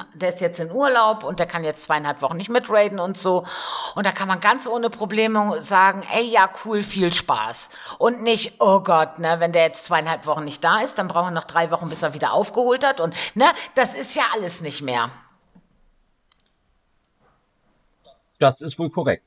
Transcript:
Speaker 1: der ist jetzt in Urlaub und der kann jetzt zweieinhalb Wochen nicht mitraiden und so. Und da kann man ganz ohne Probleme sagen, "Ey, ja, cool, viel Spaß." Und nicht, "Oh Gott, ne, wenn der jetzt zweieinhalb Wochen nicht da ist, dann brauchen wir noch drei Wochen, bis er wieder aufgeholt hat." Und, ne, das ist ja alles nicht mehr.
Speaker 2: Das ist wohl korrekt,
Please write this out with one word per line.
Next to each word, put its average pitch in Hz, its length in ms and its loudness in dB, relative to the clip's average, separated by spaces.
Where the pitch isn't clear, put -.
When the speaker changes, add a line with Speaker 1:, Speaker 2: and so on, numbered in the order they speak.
Speaker 1:
der 180 160 -2
ist 175 100 -6
jetzt 175 180 -2
in 165 120 -8
Urlaub 233 540 2
und 156 140 -6
der 170 80 0
kann 170 160 -6
jetzt 156 220 -6
zweieinhalb 147 380 -2
Wochen 165 160 -2
nicht 196 100 -8
mitraiden 214 500 2
und 180 200 -4
so. 180 260 0
Und 202 120 -2
da 185 60 2
kann 196 160 -4
man 185 120 -2
ganz 240 260 2
ohne 233 220 -2
Probleme 208 760 0
sagen, 196 480 4
"Ey, 226 140 0
ja, 220 240 4
cool, 214 180 -2
viel 185 300 0
Spaß." 113 560 -4
Und 233 240 2
nicht, 220 360 0
"Oh 196 220 6
Gott, 160 380 2
ne, 165 220 0
wenn 170 120 2
der 165 120 6
jetzt 160 200 -2
zweieinhalb 160 400 -2
Wochen 151 200 -2
nicht 147 200 -6
da 175 160 4
ist, - 160 -6
dann 190 120 -2
brauchen 170 200 -2
wir 165 120 -4
noch - 40 -6
drei 165 260 0
Wochen, 165 200 -2
bis 160 120 -8
er 147 120 -2
wieder 139 180 -2
aufgeholt 240 500 0
hat." 269 180 0
Und, 165 140 -2
ne, 254 120 4
das 254 200 0
ist - 200 -6
ja 285 100 0
alles 180 280 -6
nicht 147 180 -8
mehr. 123 300 -2
Speaker 2:
Das - 240 4
ist 147 160 -8
wohl 165 100 -2
korrekt, 135 380 -2